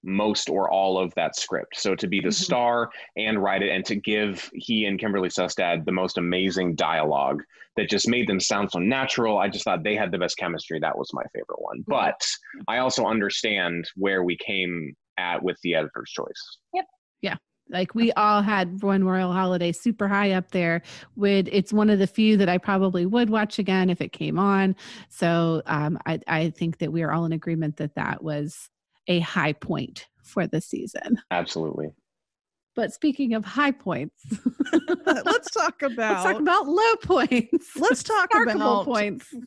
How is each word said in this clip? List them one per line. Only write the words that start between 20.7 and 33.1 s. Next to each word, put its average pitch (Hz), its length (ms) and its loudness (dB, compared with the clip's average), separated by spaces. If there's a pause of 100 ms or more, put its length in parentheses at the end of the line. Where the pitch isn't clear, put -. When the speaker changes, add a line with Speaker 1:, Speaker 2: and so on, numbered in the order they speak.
Speaker 2:
Would, 196 340 4
it's 196 220 0
one 214 180 6
of 202 80 6
the 190 80 4
few 220 300 4
that 190 120 4
I 180 100 2
probably 185 480 2
would 226 220 2
watch 214 300 0
again 185 320 2
if 175 100 -2
it - 120 -6
came 156 260 -4
on. 190 380 4 (320)
So, 165 580 2
um, 151 400 0
I, 160 220 -2
I 160 220 0
think 165 280 -4
that 156 140 -4
we 165 100 -2
are 151 80 0
all 165 140 0
in 160 80 -2
agreement 160 460 -4
that 165 180 -6
that - 260 -6
was 147 460 -8 (400)
a 175 120 4
high 156 320 0
point - 540 -6 (160)
for - 260 -4
the - 120 -2
season. - 600 -4 (100)
Speaker 1:
Absolutely. 80 580 -4 (840)
Speaker 2:
But - 180 -2
speaking 269 420 0